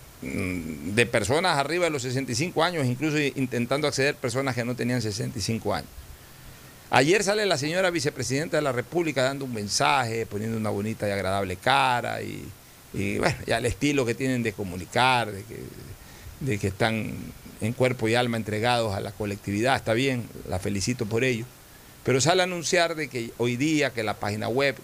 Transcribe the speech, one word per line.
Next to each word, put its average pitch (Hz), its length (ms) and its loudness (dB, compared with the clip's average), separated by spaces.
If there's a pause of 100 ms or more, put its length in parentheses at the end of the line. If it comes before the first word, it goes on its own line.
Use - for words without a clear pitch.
(240)
mm, 80 720 -4
de 117 100 6
personas 143 520 4
arriba 160 280 2
de 160 60 2
los 143 100 -2
sesenta 127 320 -2
y - 20 0
cinco 156 280 2
años, 165 240 2
incluso 147 320 2
intentando 135 680 0
acceder 139 280 2
personas 131 400 -2
que 120 100 0
no 123 100 -2
tenían 123 260 0
sesenta 110 360 -4
y 101 40 -2
cinco 104 320 0
años. - 160 -4 (1000)
Ayer 160 340 6
sale 208 220 2
la 175 120 2
señora 175 340 2
vicepresidenta 143 680 -2
de 151 60 2
la 139 80 2
República 135 500 0
dando 135 240 0
un 127 80 -6
mensaje, 113 720 2
poniendo 107 320 -4
una 107 140 0
bonita 104 360 -2
y 101 40 2
agradable 95 440 0
cara, 120 680 2
y, 101 220 -8 (500)
y, 101 240 -2
bueno, - 200 0 (100)
ya 117 120 2
el 120 60 -2
estilo 135 400 0
que 117 80 0
tienen 127 300 -2
de 113 80 0
comunicar, 107 800 0
de 98 120 -10
que, - 160 -12 (800)
de 120 180 0
que 101 80 0
están 110 480 0 (460)
en 107 100 0
cuerpo 123 380 2
y 117 60 4
alma 120 200 2
entregados 110 580 0
a 98 60 -2
la 107 140 -6
colectividad, 104 640 0
está 110 160 0
bien, 123 340 2 (220)
la 92 100 0
felicito 101 460 -2
por 113 180 0
ello. 120 220 0 (580)
Pero 131 160 4
sale 175 220 6
a - 20 4
anunciar 170 520 2
de 151 120 -4
que 117 300 -6
hoy 123 180 2
día, 147 380 2
que 113 100 -2
la 104 160 -2
página 104 300 -2
web, 135 340 2